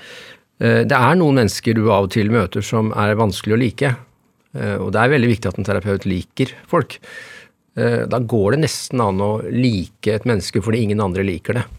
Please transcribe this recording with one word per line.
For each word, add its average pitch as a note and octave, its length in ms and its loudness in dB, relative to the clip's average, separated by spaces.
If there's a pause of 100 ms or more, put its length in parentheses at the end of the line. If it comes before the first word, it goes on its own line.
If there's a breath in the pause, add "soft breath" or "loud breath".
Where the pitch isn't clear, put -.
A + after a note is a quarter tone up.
(640 loud breath)
Eh, A#2 240 4
det C3 80 2
er C3 240 4
noen C#3+ 220 4
mennesker A2+ 340 0
du A2+ 140 2
av G2 180 4
og F#2+ 80 -6
til G#2+ 160 0
møter G#2 320 0
som A2 320 -2
er G#2 240 0
vanskelig G#2+ 380 0
å B2 80 2
like. C3 300 0 (600)
Eh, G#2 220 -4
og G2 180 -4
det G#2+ 80 2
er C3+ 140 2
veldig A#2+ 160 2
viktig G2 180 -4
at - 80 -8
en F#2+ 80 -4
terapeut G2 400 -2
liker F#2+ 460 -4 (180)
folk. - 280 -2 (760 loud breath)
Eh, A#2 320 0
da B2 140 -2
går A2 340 2
det D#3 140 0
nesten - 340 -6
an G2 220 0
å G#2 80 0 (160)
like A#2 640 0
et G#2+ 160 -2
menneske G#2+ 340 -2
fordi A2 220 0
ingen G#2 180 0
andre F#2+ 240 -2
liker F#2+ 300 -4
det. A2+ 80 -2 (140)